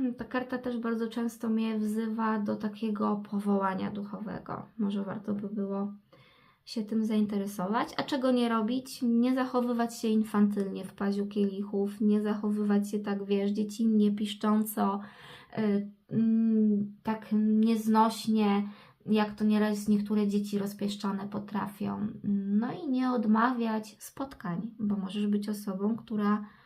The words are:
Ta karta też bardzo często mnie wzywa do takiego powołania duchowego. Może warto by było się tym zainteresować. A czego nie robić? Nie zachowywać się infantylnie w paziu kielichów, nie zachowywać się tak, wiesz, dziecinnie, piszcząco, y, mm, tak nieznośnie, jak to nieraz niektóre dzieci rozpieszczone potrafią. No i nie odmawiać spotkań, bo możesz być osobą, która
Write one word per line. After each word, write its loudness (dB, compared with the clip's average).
Ta -10
karta -4
też -4
bardzo -2
często -4
mnie 0
wzywa 0
do -2
takiego -2
powołania 0
duchowego. -8
Może 0
warto -6
by -6
było -4
się -4
tym 0
zainteresować. 0
A -2
czego 0
nie 2
robić? -2
Nie 4
zachowywać 0
się -2
infantylnie 2
w -14
paziu -2
kielichów, -2
nie 4
zachowywać 2
się -2
tak, -4
wiesz, 2
dziecinnie, 4
piszcząco, 0
y, 0
mm, 4
tak -6
nieznośnie, 4
jak 2
to -2
nieraz 2
niektóre 2
dzieci 0
rozpieszczone -4
potrafią. -6
No 0
i -4
nie 0
odmawiać 2
spotkań, -8
bo 0
możesz -4
być 0
osobą, -2
która 0